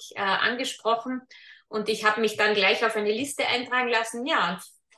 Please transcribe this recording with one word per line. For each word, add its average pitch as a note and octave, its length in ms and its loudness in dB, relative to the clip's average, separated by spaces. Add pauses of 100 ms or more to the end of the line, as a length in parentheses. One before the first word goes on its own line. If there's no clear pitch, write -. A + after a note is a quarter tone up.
(140)
äh, - 60 -8
angesprochen A#3 1000 0 (480)
und G#3+ 200 -4
ich G#3+ 160 -2
hab G#3+ 140 4
mich G#3+ 180 2
dann G#3+ 180 4
gleich G3+ 300 4
auf A3 120 0
eine G#3 160 0
Liste C4 340 -2
eintragen B3 420 0
lassen. A#3 380 -2
Ja, A3 280 0
und F#3 80 -10 (360)